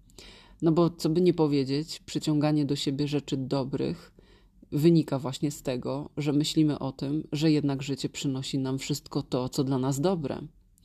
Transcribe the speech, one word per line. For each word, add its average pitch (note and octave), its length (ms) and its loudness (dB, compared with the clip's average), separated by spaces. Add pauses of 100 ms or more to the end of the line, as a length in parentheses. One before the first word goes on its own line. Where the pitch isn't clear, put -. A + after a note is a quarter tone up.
(640)
No E3 100 4
bo E3 180 4
co E3+ 180 -2
by D#3+ 120 2
nie F3 140 6
powiedzieć, D3 720 0
przyciąganie D3+ 580 2
do C#3+ 120 0
siebie C#3+ 320 -2
rzeczy C#3+ 280 -2
dobrych C3+ 800 -4 (600)
wynika D3+ 440 4
właśnie C3 320 -4
z - 120 -12
tego, B2+ 540 -6
że D3 160 0
myślimy D3+ 460 2
o C3 140 -4
tym, D3 400 -6
że D#3 200 4
jednak C#3 300 2
życie C#3 260 -4
przynosi C3+ 500 -4
nam C3+ 200 -2
wszystko - 440 -4
to, B2+ 260 -2
co C#3+ 160 -2
dla C3 140 0
nas C3+ 220 0
dobre. F3 400 -2 (440)